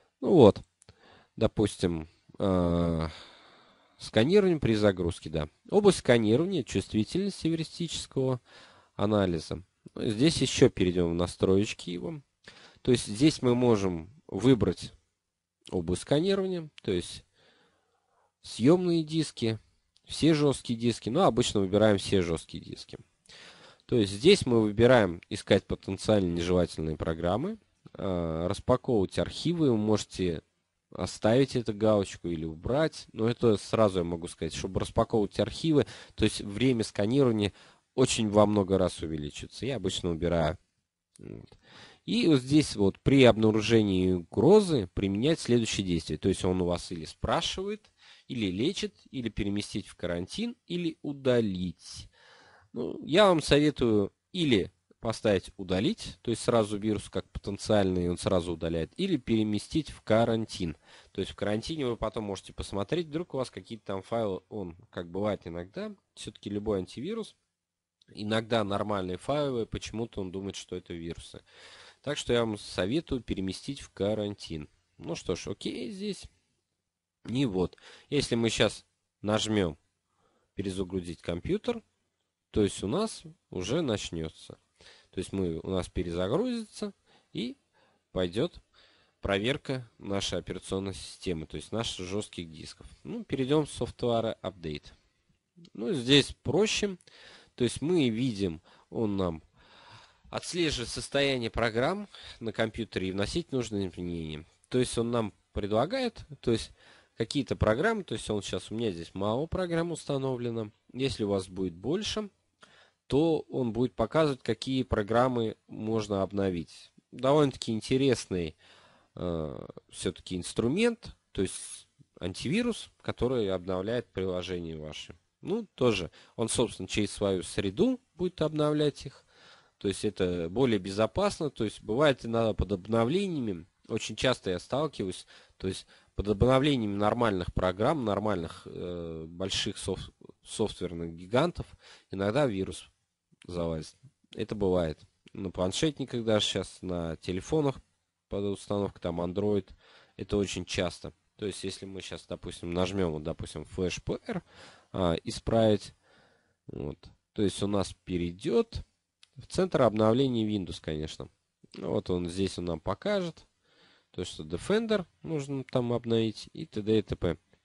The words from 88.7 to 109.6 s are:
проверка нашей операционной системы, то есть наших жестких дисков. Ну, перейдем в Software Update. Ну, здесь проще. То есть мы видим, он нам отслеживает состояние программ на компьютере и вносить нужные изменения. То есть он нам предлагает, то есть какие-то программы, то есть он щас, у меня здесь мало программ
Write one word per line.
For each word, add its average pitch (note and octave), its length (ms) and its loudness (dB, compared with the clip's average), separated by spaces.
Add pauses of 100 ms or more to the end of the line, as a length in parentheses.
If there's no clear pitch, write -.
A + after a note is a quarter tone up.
проверка B2 760 -2
нашей G2 420 -4
операционной F#2+ 540 -6
системы, D#2+ 540 -8
то - 100 -14
есть - 160 -12
наших G#2+ 340 -6
жестких F2+ 440 -8
дисков. D#2+ 360 -18 (160)
Ну, G#3+ 220 -10
перейдем C#3 400 0
в C#3 60 -10
Software A#2 720 -2
Update. E2 500 -10 (800)
Ну, G#3 220 -6
здесь C3 480 4
проще. F#3+ 560 0 (560)
То B2 100 0
есть - 160 -2
мы D3+ 300 2
видим, G2 500 -2 (300)
он G#2 260 -2
нам E2+ 260 -2 (920)
отслеживает C#3+ 540 -4
состояние C3+ 600 -2
программ B2 600 -2 (320)
на A2+ 120 -6
компьютере G#2+ 560 -4
и F#2 40 -4
вносить G2+ 400 -4
нужные A2 360 -2
изменения. E2 560 -8 (240)
То B2+ 120 0
есть B2 180 -2
он A#2 140 -2
нам A2+ 200 -2 (200)
предлагает, C#3+ 720 -2 (160)
то - 100 -2
есть - 220 -2 (440)
какие-то A2+ 380 -2
программы, D#3 480 2
то - 120 -8
есть - 140 -8
он G#2 140 -2
щас, - 300 -8
у - 20 -8
меня A2+ 160 -2
здесь E2 240 -10
мало G#2+ 320 -2
программ E3+ 460 -2